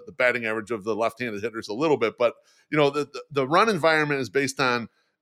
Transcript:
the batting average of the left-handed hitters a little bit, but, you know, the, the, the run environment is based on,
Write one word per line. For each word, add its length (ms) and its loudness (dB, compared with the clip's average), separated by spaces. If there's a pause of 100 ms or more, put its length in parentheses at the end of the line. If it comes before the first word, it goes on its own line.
the 60 -20
batting 320 0
average 260 -4
of 140 -8
the 100 -2
left-handed 480 -4
hitters 240 -8
a 60 -8
little 240 0
bit, 200 0
but, 160 2 (380)
you 80 0
know, 100 6
the, 240 -4
the, 160 -14
the 180 0
run 220 4
environment 520 2
is 100 -6
based 280 -2
on, 280 0 (340)